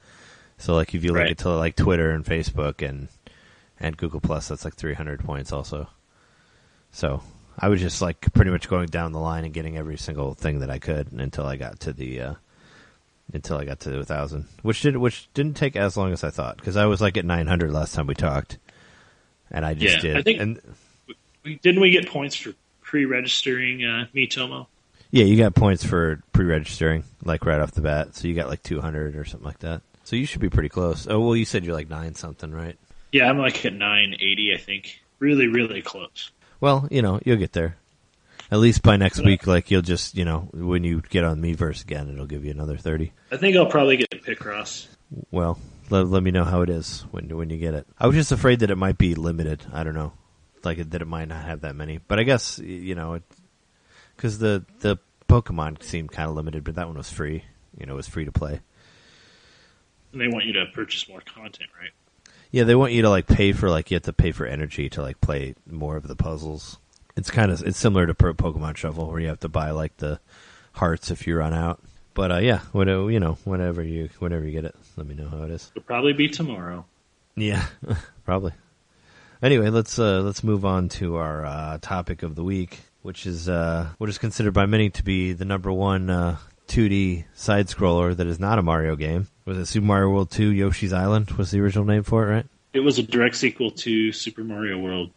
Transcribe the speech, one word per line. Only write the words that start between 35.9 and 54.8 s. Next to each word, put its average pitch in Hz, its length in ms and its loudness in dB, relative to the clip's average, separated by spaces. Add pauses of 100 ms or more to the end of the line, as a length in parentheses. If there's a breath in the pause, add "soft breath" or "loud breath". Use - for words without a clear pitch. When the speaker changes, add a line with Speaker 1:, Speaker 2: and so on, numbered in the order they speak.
Speaker 1:
Well, 139 300 4
you 139 100 2
know, 101 240 2
you'll 120 120 4
get 90 160 0
there. 82 240 -2 (760 loud breath)
At 107 80 4
least 113 240 6
by 104 140 10
next 98 240 2
Speaker 2:
Yeah. - 60 8
Speaker 1:
week, 95 200 6
like, 90 240 4
you'll 95 120 4
just, 85 340 -2
you 92 80 0
know, 82 280 -2
when 87 300 0
you 85 260 0
get 90 140 2
on 80 180 2
Miiverse 82 420 -2
again, 73 280 -8
it'll 69 160 -10
give 71 180 -8
you 73 60 -6
another 73 260 -6
thirty. 80 360 -2 (180)
Speaker 2:
I 131 60 -6
think 190 200 4
I'll 170 100 8
probably 139 300 6
get 127 140 2 (140)
Picross. 104 640 -8 (420)
Speaker 1:
Well, 85 280 0 (300)
let, 95 200 4
let 92 140 4
me 92 100 2
know 90 120 4
how 87 180 2
it 87 80 2
is - 420 -6
when, 80 240 -10
when 82 120 -6
you 80 100 -6
get 80 160 -4
it. 73 120 -8 (120)
I - 100 4
was 147 80 4
just 156 160 2
afraid 123 280 4
that 104 100 4
it 95 60 0
might 95 220 2
be 87 160 4
limited. 80 580 -2
I 78 120 -6
don't 78 100 -4
know. 78 180 -6 (520)
Like, 82 260 -4
that 87 100 -4
it 82 60 -8
might 80 220 -8
not 80 160 -10
have 80 160 -8
that 73 160 -8
many. 78 220 -8
But 101 200 -2
I 113 60 4
guess, 123 340 0
y-, - 80 -14
you 90 300 -8
know, 82 180 -6
it, 85 80 -8 (920 soft breath)
'cause 107 220 -4
the, 107 260 2 (160)